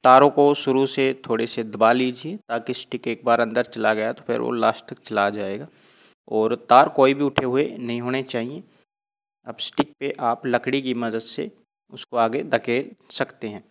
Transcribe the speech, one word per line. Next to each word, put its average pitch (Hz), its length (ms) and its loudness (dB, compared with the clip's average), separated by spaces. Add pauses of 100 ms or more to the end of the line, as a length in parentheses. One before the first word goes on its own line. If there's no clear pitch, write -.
तारों 131 260 10
को 143 240 4
शुरू 135 320 0
से 135 440 -2
थोड़े 117 180 -2
से 117 160 -8
दबा 110 280 4
लीजिए 127 460 -2
ताकि 117 360 -8
स्टिक - 340 -8
एक 117 180 -6
बार 117 140 4
अंदर 117 240 0
चला 110 300 -2
गया 107 200 -2
तो - 100 -14
फिर 120 160 -4
वो 120 120 -4
लास्ट 113 420 -2
तक - 60 -16
चला 101 300 -2
जाएगा। 104 380 -8 (640)
और 110 240 0
तार 131 340 6
कोई 139 240 4
भी 143 100 -2
उठे 135 220 -2
हुए 127 320 -2
नहीं 120 240 -6
होने 131 220 -4
चाहिए। 131 400 -8 (840)
अब 120 120 -14
स्टिक - 420 -4
पे 139 200 -6
आप 120 260 -2
लकड़ी 131 360 0
की 127 120 -4
मदद 113 260 -4
से - 320 -8 (380)
उसको - 280 -10
आगे 113 260 0
धकेल 127 520 -4 (160)
सकते - 360 -8
हैं। 104 240 -12